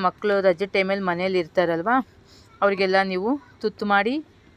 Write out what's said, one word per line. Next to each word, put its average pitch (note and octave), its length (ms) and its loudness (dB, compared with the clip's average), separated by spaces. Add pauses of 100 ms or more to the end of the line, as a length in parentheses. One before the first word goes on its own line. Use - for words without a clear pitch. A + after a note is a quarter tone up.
ಮಕ್ಕಳು G3+ 420 0
ರಜೆ F3+ 180 2
ಟೈಮಲ್ಲಿ G3 380 -2
ಮನೇಲಿ F3+ 400 -2
ಇರ್ತಾರಲ್ವ, E3+ 460 -2 (720)
ಅವ್ರಿಗೆಲ್ಲ G3 420 0
ನೀವು G3 360 -4 (220)
ತುತ್ತು G#3+ 240 -6
ಮಾಡಿ G3+ 280 2 (440)